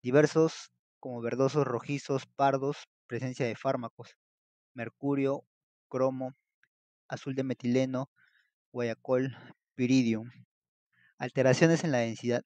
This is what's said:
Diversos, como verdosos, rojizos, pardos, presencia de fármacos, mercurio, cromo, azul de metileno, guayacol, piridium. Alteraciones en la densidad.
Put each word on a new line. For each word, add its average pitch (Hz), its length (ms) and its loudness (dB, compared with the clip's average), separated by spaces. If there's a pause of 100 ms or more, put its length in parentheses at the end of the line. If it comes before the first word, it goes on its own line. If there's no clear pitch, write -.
Diversos, 151 680 2 (260)
como 123 220 -12
verdosos, 131 440 0
rojizos, 131 640 -4
pardos, 135 640 -2 (180)
presencia 127 400 -6
de 110 100 -4
fármacos, 127 600 -6 (580)
mercurio, 139 720 -4 (440)
cromo, 131 460 -2 (760)
azul 131 260 -8
de 135 100 -2
metileno, 131 680 -2 (600)
guayacol, 123 640 -2 (400)
piridium. 123 560 2 (880)
Alteraciones 135 680 4
en 156 80 0
la 123 60 2
densidad. 117 480 -2